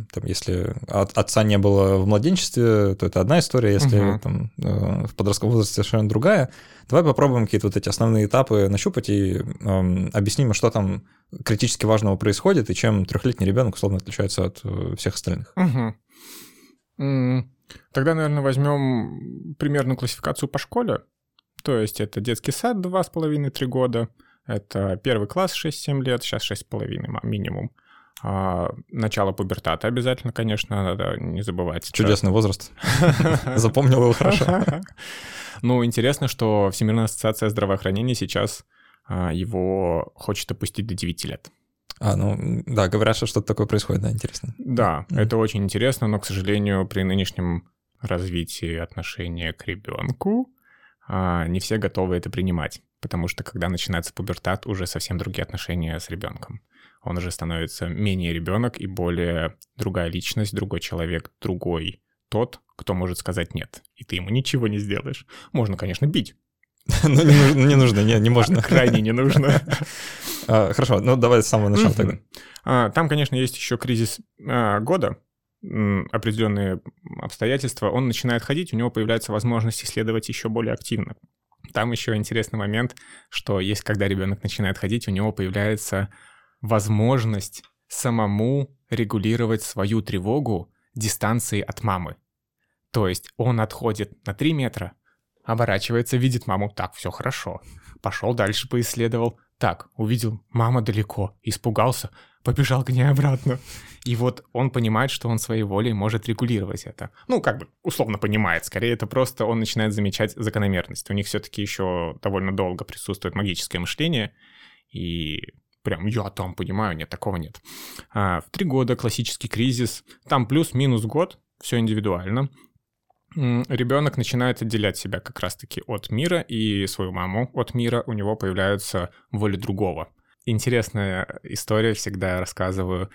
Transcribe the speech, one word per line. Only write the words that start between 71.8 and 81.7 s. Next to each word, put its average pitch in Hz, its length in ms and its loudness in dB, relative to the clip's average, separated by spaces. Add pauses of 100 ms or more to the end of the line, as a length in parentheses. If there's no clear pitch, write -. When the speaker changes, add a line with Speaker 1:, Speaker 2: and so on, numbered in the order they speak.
Speaker 2:
Мгм. - 80 2
Speaker 1:
тогда. 98 220 0 (460)
Speaker 2:
А, 123 260 4
там, 160 180 2
конечно, 143 260 0
есть 127 220 0
еще - 200 -2
кризис, 113 420 0 (280)
а, 110 320 2
года, 143 380 0 (460)
м, 101 500 0
определенные 104 680 0 (400)
обстоятельства. 123 680 -2
Он 127 180 0
начинает 120 360 0
ходить, 170 300 -4
у 110 40 0
него 120 140 0
появляется 113 400 -2
возможность 110 520 0
исследовать 110 460 -2
еще 113 200 -4
более 113 240 -2
активно. - 420 -6 (580)